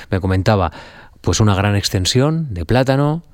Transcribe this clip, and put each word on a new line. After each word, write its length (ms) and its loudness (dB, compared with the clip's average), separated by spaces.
Me 80 -2
comentaba, 540 0
pues, 180 -2
una 160 4
gran 220 0
extensión 760 -2
de 140 -8
plátano, 560 0